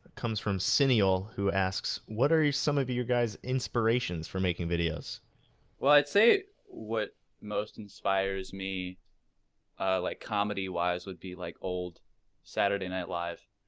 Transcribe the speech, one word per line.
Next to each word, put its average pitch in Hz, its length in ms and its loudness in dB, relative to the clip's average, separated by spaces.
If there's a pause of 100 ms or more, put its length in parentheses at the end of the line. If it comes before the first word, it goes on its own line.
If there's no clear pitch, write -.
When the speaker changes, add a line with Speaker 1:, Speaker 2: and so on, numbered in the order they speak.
(160)
Speaker 1:
comes 113 240 -2
from 98 180 0
Cineol, 98 760 2
who 98 180 0
asks, 95 540 -2
"What 127 260 0
are 156 200 4
some 143 260 0
of 127 120 0
your 123 140 0
guys' 120 400 0
inspirations 117 840 0
for 92 140 -4
making 87 280 0
videos?" 82 520 -2 (580)
Speaker 2:
Well, 135 140 4
I'd 147 160 6
say 214 360 4 (220)
what 107 480 -4 (260)
most 104 380 -4
inspires 98 720 -2
me, 95 460 -6 (800)
uh, 95 240 2
like, 87 180 -4
comedy-wise, 95 840 -2
would 95 140 -10
be, 90 160 -8
like, 87 240 -10
old 90 400 -4 (420)
Saturday 101 460 0
Night 92 200 -4
Live. 87 380 -4 (220)